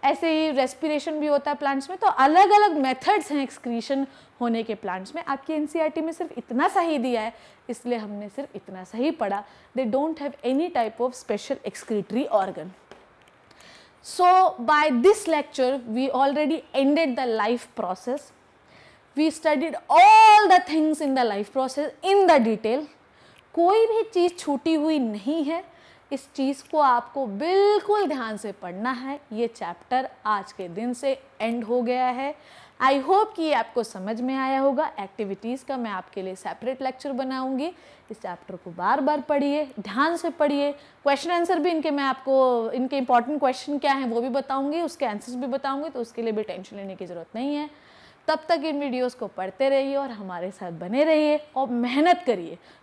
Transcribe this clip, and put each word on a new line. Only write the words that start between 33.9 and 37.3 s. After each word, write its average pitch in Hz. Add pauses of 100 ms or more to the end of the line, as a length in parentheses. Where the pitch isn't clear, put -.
में 262
आया 269
होगा। 277
एक्टिविटीज़ 208
का 269
मैं 233
आपके 190
लिए 185
सेपरेट 226
लेक्चर 262
बनाऊंगी। 262 (380)